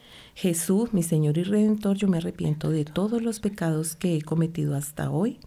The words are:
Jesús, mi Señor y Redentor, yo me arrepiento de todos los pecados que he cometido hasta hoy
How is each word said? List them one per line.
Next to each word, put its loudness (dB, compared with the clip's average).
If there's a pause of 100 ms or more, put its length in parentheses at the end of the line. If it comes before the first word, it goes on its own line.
(360)
Jesús, 0
mi 4
Señor 2
y 0
Redentor, 2
yo 2
me 4
arrepiento -2
de 2
todos -2
los -2
pecados -2
que 0
he -4
cometido 0
hasta -4
hoy 0